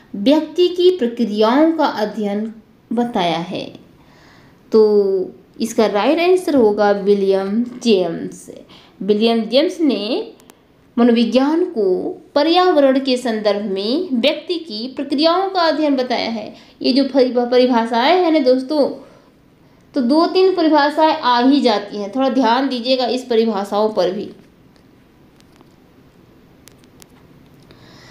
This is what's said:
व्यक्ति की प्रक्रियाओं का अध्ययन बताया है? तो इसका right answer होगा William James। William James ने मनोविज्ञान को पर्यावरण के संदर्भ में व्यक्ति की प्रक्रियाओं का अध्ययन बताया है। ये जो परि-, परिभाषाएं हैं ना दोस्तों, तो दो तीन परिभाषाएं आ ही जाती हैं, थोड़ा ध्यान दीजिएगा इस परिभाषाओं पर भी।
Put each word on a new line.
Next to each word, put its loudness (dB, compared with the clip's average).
व्यक्ति 2
की 2
प्रक्रियाओं 2
का 0
अध्ययन -4
बताया -2
है? -10
तो 2
इसका 0
right 0
answer 0
होगा 2
William 0
James। -2
William 0
James -2
ने -2
मनोविज्ञान 2
को -2
पर्यावरण 4
के 0
संदर्भ -2
में -4
व्यक्ति -2
की -10
प्रक्रियाओं -2
का -2
अध्ययन 0
बताया -4
है। -10
ये 0
जो 2
परि-, 0
परिभाषाएं 2
हैं 2
ना 2
दोस्तों, 0
तो -2
दो 2
तीन 2
परिभाषाएं 2
आ 0
ही 4
जाती -2
हैं, -8
थोड़ा 0
ध्यान 0
दीजिएगा -2
इस -4
परिभाषाओं -2
पर -2
भी। -10